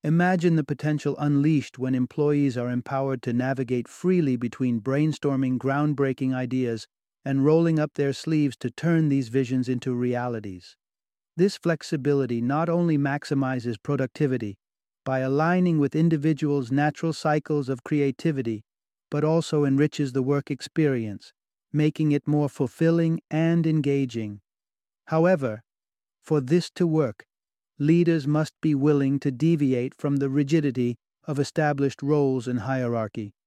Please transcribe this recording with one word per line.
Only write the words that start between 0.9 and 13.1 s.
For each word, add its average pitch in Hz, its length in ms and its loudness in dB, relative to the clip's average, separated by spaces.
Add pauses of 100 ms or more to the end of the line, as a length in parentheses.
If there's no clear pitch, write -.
unleashed 143 600 0
when 131 160 -2
employees 143 600 0
are 123 140 -4
empowered 135 520 -4
to 123 100 -4
navigate 127 560 -2
freely 170 480 0
between 120 440 -2
brainstorming 135 800 0
groundbreaking 135 760 0
ideas 123 520 -4 (380)
and 135 200 0
rolling 160 340 4
up 151 160 -2
their 143 180 0
sleeves 151 440 0
to 120 140 -6
turn 160 380 2
these 139 200 0
visions 127 400 0
into 127 260 -2
realities. 120 840 -4 (600)
This 190 200 2
flexibility 139 840 -2
not 143 280 0
only 170 280 2
maximizes 135 840 -2